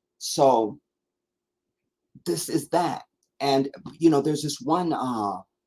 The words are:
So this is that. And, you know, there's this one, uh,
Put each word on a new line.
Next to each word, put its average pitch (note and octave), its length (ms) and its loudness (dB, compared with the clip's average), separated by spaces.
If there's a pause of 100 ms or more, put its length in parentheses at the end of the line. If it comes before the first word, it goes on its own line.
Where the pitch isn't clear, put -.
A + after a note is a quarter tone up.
(180)
So A#2 600 2 (1500)
this E3 220 -4
is D3 200 -4
that. - 360 -2 (360)
And, C#3 280 0 (300)
you E3 120 6
know, D3 100 4
there's D3+ 220 -2
this D3 180 -6
one, E3 320 0
uh, A2 440 -4 (300)